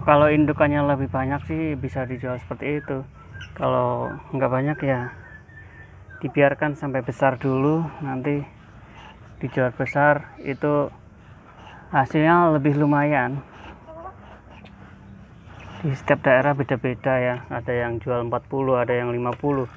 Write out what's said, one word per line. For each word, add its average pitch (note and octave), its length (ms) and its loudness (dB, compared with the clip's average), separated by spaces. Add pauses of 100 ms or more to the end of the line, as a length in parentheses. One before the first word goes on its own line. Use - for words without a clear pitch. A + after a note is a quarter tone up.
kalau D3+ 320 6
indukannya D3 480 2
lebih C3+ 320 0
banyak C3+ 320 -2
sih D#3+ 160 -4 (160)
bisa C3 320 -6
dijual B2 320 -6
seperti D3 400 -6
itu. C3+ 240 -6 (480)
Kalau B2 640 0 (160)
nggak C3 160 2
banyak C3+ 320 0
ya B2 320 -2 (1120)
dibiarkan C#3+ 480 2
sampai C3 320 -4
besar C3+ 320 2
dulu, C#3+ 480 2 (160)
nanti C#3 400 -4 (960)
dijual B2+ 400 0
besar C#3+ 640 2
itu C#3+ 480 0 (1040)
hasilnya D#3+ 640 4
lebih C#3+ 160 2
lumayan. C#3+ 720 2 (2500)
Di C#3 80 0
setiap - 320 -2
daerah C3+ 320 4
beda-beda C3 640 -2
ya, B2 140 0 (180)
ada B2 160 -8
yang A#2+ 320 -2
jual A#2+ 240 -2
empat A#2+ 240 -6
puluh, C3 320 0
ada A#2+ 160 0
yang B2 160 -2
lima A#2+ 240 -2
puluh. C#3 400 -2